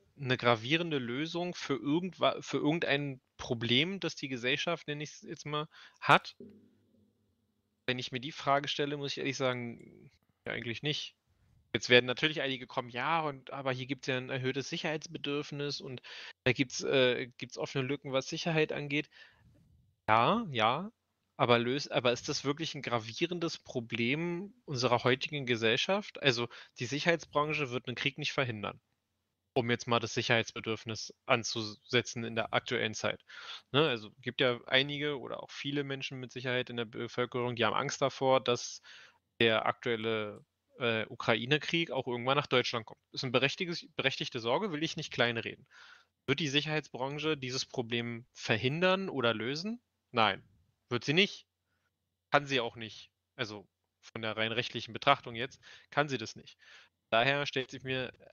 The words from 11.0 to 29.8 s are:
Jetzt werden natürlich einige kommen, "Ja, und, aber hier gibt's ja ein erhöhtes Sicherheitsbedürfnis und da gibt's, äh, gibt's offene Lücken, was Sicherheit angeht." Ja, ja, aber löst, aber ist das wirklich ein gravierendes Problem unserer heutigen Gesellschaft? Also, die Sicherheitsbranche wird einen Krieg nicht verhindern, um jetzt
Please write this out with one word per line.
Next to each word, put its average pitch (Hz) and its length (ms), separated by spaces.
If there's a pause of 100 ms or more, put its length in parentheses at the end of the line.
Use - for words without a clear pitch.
Jetzt 113 140
werden 123 160
natürlich 151 380
einige 131 240
kommen, 123 240
"Ja, 143 320
und, 139 280
aber 135 220
hier 127 140
gibt's 131 200
ja 131 120
ein 127 100
erhöhtes 135 400
Sicherheitsbedürfnis 147 1120
und 131 220 (420)
da 127 80
gibt's, 127 300
äh, 127 460 (100)
gibt's - 180
offene 139 260
Lücken, 135 300
was 131 160
Sicherheit 160 460
angeht." 143 340 (1000)
Ja, 147 440
ja, 131 420 (460)
aber 120 200
löst, 123 320
aber 123 220
ist - 160
das 147 160
wirklich 147 300
ein 143 80
gravierendes 147 720
Problem 147 960 (140)
unserer 123 360
heutigen 135 440
Gesellschaft? 120 760
Also, 120 240 (320)
die 127 60
Sicherheitsbranche 147 840
wird 123 180
einen 117 80
Krieg - 220
nicht 147 160
verhindern, 110 440 (760)
um 120 160
jetzt 120 160